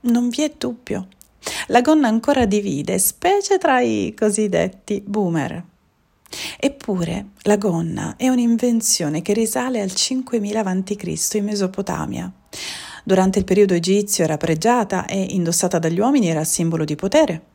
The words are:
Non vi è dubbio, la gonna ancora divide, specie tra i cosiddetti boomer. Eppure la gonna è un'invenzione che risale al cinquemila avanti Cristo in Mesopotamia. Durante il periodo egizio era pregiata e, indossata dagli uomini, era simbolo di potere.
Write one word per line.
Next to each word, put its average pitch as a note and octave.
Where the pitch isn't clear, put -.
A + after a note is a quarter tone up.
Non A#3+
vi A#3+
è D4+
dubbio, G#3
la B3
gonna D4
ancora A3+
divide, G3
specie G4
tra C#4
i G#3+
cosiddetti G3
boomer. F3
Eppure F#3+
la G#3
gonna E3+
è B3+
un'invenzione A#3
che G3+
risale A#3
al F#3+
cinquemila A3+
avanti F#3+
Cristo E3
in G3+
Mesopotamia. F#3+
Durante F#3+
il F#3+
periodo F#3+
egizio F#3+
era D#3
pregiata G3
e, G3
indossata F3
dagli E3
uomini, A#3
era D#3+
simbolo E3
di D3
potere. G3